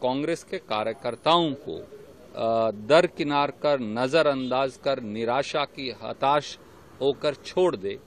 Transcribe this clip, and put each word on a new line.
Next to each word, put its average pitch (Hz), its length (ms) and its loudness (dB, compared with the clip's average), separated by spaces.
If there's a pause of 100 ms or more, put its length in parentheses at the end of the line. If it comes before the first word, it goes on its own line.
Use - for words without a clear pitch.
कांग्रेस 143 420 -2
के - 140 -8
कार्यकर्ताओं 120 960 0 (140)
को, 80 100 -8
अ, - 920 -2
दरकिनार 143 800 2
कर, 143 300 0
नज़रअंदाज 131 1040 0
कर, 135 160 0
निराशा 120 640 -2
की 131 380 -8
हताश 135 560 0 (420)
होकर 139 340 0
छोड़ 180 420 0
दे 98 300 -8